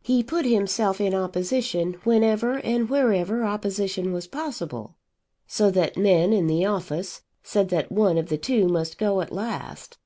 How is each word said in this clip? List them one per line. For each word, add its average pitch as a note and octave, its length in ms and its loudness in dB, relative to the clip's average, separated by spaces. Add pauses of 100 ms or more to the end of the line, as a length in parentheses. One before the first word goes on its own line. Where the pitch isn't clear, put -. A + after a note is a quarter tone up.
he B3 220 0
put D4 240 -2
himself G3+ 540 0
in G3 120 0
opposition F#3 920 -2
whenever A3+ 500 2
and A#3 340 -2
wherever A3+ 560 0
opposition G3 680 -2
was F3 140 -4
possible, F3 720 -8 (500)
so G#3 260 2
that F3+ 260 0
men F#3+ 340 4
in F#3+ 140 2
the D#3+ 180 2
office F#3+ 560 -4 (220)
said G3 260 0
that F3 240 -2
one F#3+ 240 2
of E3 120 -2
the D3+ 100 -2
two G#3 300 2
must E3 280 -2
go G3 240 0
at - 120 -6
last. - 720 -8